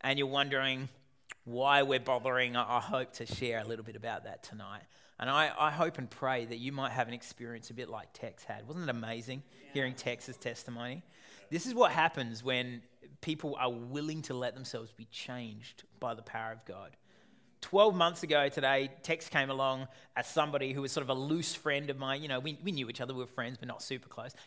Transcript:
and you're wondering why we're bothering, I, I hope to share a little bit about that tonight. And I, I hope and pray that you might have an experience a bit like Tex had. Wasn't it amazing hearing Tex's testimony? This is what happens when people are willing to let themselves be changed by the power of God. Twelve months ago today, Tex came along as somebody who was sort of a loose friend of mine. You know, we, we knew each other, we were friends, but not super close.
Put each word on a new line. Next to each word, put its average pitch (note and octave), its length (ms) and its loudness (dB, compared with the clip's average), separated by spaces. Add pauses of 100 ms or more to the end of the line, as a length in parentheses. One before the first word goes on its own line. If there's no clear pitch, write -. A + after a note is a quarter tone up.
and C#3 180 2
you're C#3+ 80 2
wondering C3+ 600 2 (560)
why C3+ 400 6
we're C3+ 160 4
bothering, B2 560 2
I, A#2+ 220 2
I - 20 2
hope B2+ 340 -2
to A#2 120 -8
share A#2 340 -2
a G#2+ 40 -4
little A2 200 -6
bit A2+ 100 -12
about G#2+ 300 -6
that G2+ 180 -12
tonight. G#2 400 -12 (380)
And B2+ 100 0
I, D3 260 4
I D3+ 140 6
hope D#3+ 280 2
and B2+ 120 -4
pray C3 340 0
that A#2 120 -8
you B2 160 -6
might C3+ 180 -2
have A#2 160 0
an A#2 80 -8
experience A#2 560 -10
a A#2 40 -10
bit B2 140 -8
like - 260 -10
Tex - 280 -12
had. G#2+ 240 -8
Wasn't D#3+ 160 -8
it D3+ 80 -2
amazing A#2 540 -6 (280)
hearing C3 220 0
Tex's B2 420 -4
testimony? A#2+ 680 -8 (460)
This E3+ 160 0
is B3+ 80 -4
what A3+ 180 8
happens C3+ 500 2
when B2 400 0 (380)
people D3+ 400 -4
are B2+ 100 2
willing C#3+ 520 -4
to C3 120 -4
let B2 220 -4
themselves A#2+ 340 -10
be - 140 -16
changed A#2 800 -10 (160)
by A#2 140 -2
the A2+ 80 -14
power A2+ 280 -6
of A2+ 140 -12
God. F#2 320 -14 (680)
Twelve G3+ 320 8
months E3+ 280 4
ago D3 260 6
today, C#3 420 4 (120)
Tex E3 260 -2
came C#3 220 2
along C3+ 360 0 (300)
as A#2+ 100 0
somebody C#3+ 460 2
who C3+ 80 -2
was C3+ 120 -2
sort D3 120 0
of C3 60 -4
a C3 100 2
loose D#3 340 0
friend C#3+ 360 0
of C3+ 80 -4
mine. C3+ 240 -2
You D#3 60 -6
know, C3 120 0
we, D3+ 240 -6
we F3+ 80 0
knew C3+ 160 -2
each B2 140 -4
other, B2 100 -4
we B2+ 80 -4
were B2 60 -4
friends, A#2+ 320 -6
but B2 100 -10
not A#2+ 140 -8
super - 260 -8
close. A#2+ 240 -12 (140)